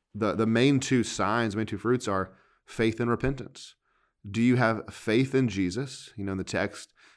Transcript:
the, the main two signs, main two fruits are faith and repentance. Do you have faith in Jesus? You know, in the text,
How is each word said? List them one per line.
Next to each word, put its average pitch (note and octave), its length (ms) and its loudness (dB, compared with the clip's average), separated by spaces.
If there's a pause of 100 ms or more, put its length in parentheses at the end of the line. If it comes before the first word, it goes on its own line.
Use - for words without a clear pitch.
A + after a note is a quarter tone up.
(160)
the, G2+ 200 0
the A2 120 2
main B2+ 320 4
two B2+ 240 2
signs, G#2 520 -2
main A2 100 -2
two G2+ 120 -8
fruits B2 300 0
are F#2+ 260 -2 (320)
faith A2+ 340 0
and A#2+ 100 0
repentance. B2+ 640 -4 (540)
Do A2 120 0
you B2 160 6
have A2+ 360 0
faith C3 400 0
in C3 140 4
Jesus? G2 680 -4
You G#2 100 -10
know, G2 80 -4
in F#2+ 40 -4
the F#2+ 60 -4
text, - 500 -4 (240)